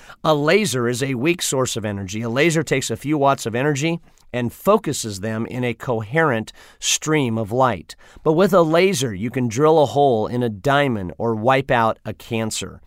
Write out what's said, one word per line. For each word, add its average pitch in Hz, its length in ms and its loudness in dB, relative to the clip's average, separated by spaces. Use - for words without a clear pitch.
A 160 100 2
laser 147 540 2
is 123 160 -2
a 135 100 -2
weak 165 300 -2
source 131 340 -2
of 104 80 -4
energy. 101 380 -6
A 117 60 -6
laser 151 340 2
takes 135 260 -2
a 113 80 -4
few 147 220 -2
watts 139 260 2
of 110 80 -4
energy 147 460 0
and 120 180 -4
focuses 135 680 0
them 110 240 -4
in 123 180 -6
a 120 100 -2
coherent 117 800 -2
stream 139 580 0
of 107 140 -4
light. 120 440 0
But 156 100 2
with 180 200 4
a 180 80 8
laser, 160 520 2
you 104 160 -6
can 123 180 -2
drill 151 340 4
a 139 40 6
hole 127 420 2
in 123 160 -2
a 117 60 0
diamond 110 680 -2
or 117 160 -2
wipe 131 380 0
out 113 320 2
a 110 100 -8
cancer." - 720 -8